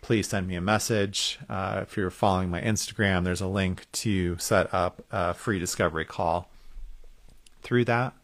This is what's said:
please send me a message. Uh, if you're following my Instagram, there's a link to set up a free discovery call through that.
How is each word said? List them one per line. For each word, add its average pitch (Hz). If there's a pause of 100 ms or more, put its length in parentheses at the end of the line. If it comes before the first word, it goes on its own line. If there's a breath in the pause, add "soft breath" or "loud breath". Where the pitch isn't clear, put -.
please 107
send 95
me 92
a 85
message. 101 (100)
Uh, 98
if -
you're 92
following 92
my 85
Instagram, 98
there's 90
a 98
link 95
to 90
set 92
up 90
a 87
free 101
discovery 82
call 87 (1120 soft breath)
through 120
that. 120